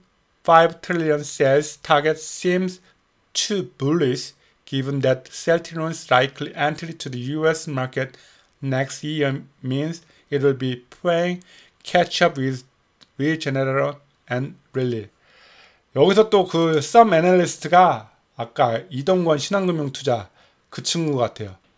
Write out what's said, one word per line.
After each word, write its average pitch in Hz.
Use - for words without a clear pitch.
five 165
trillion 156
sales 143
target 156
seems 180
too -
bullish 139
given 135
that 131
Celltrion's 165
likely 135
entry 156
to 147
the 123
U 156
S 160
market 131
next 135
year 147
means 143
it 143
will 139
be 127
playing 175
catch -
up 160
with 131
Regeneron 139
and 135
Lilly. 120
여기서 196
또 190
그 165
some 226
analyst가 165
아까 117
이동건 160
신한금융투자 143
그 -
친구 156
같아요. 107